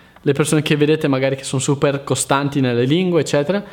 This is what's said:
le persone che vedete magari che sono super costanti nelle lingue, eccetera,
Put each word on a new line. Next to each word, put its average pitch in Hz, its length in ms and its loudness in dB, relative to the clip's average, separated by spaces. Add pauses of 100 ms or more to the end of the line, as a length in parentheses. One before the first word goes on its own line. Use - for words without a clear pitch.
(200)
le 147 120 0
persone 151 300 2
che 151 140 0
vedete 151 320 2
magari 135 280 0
che - 80 -12
sono 131 160 -4
super 139 440 0
costanti 139 560 0
nelle 123 240 0
lingue, 170 360 0
eccetera, 147 420 -2 (100)